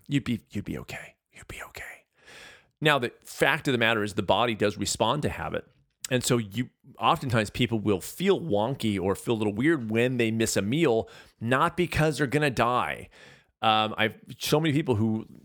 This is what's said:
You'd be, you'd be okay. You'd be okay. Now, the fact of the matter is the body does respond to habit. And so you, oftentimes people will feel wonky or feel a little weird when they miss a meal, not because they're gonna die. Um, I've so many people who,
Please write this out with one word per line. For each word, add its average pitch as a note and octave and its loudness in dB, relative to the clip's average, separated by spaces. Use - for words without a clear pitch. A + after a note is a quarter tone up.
You'd C#3+ 0
be, A#2 -2
you'd G2 -8
be D#2 -8
okay. - -14
You'd - -20
be - -14
okay. - -16
Now, D3+ 4
the A#2+ -2
fact D3 0
of C#3+ 2
the B2 2
matter A2+ 4
is G2+ -6
the G#2 -2
body G#2+ 2
does G#2 0
respond A#2 0
to - 0
habit. E2 -6
And B2+ 0
so B2 0
you, A2 -6
oftentimes A#2 0
people A2+ -2
will G2 0
feel F3 0
wonky G#2+ -2
or F#2 0
feel - -2
a - -2
little G#2+ -2
weird B2 0
when B2 0
they A#2 2
miss A2+ 0
a G#2 0
meal, A#2 2
not C3 0
because D#3 0
they're D3 0
gonna D3 0
die. A2 0
Um, A2 2
I've G#2+ 2
so - 2
many D#3+ 2
people B2+ 2
who, A2 0